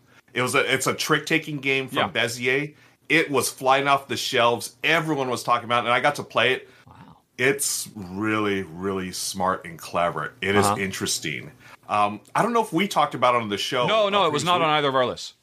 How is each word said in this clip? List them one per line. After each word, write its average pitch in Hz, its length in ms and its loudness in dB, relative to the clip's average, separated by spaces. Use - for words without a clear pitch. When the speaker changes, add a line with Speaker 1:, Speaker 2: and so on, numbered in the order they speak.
Speaker 1:
it 120 80 -2
was 127 120 -2
a, 123 200 2
it's 131 140 0
a 123 60 0
trick-taking 151 640 -2
game 135 280 -2
from 131 100 -6
Speaker 2:
Yeah. 139 120 0
Speaker 1:
Bezier. 123 640 -2
It 151 240 2
was 151 180 0
flying 139 380 2
off 139 220 2
the 117 80 -4
shelves. 117 640 0
Everyone 151 460 0
was 117 140 -4
talking 120 220 0
about 120 200 0
it, - 20 -4
and 120 60 4
I 127 80 2
got 147 140 2
to 110 80 -8
play 120 300 2
it. - 140 -8
Speaker 2:
Wow. - 100 -20
Speaker 1:
It's 139 580 0
really, 101 680 -2
really 92 500 -6
smart 92 500 -2
and 85 160 -14
clever. 85 640 -2
It 98 160 2
is 101 80 4
Speaker 2:
Uh-huh. 101 160 4
Speaker 1:
interesting. 87 680 -6
Um, 104 320 0
I 143 80 2
don't 226 120 0
know 233 80 2
if 220 100 -4
we 180 160 0
talked 147 280 0
about 123 200 4
it 120 60 2
on 110 80 -4
the 202 80 -2
show, 127 280 0
Speaker 2:
No, 208 220 2
no, 196 160 2
Speaker 1:
uh, 170 40 4
Speaker 2:
it 156 40 0
was 147 140 -2
not 175 140 2
Speaker 1:
previously. 160 120 2
Speaker 2:
on 151 60 4
either 147 100 2
of 131 80 2
our 131 100 4
lists. 92 380 -6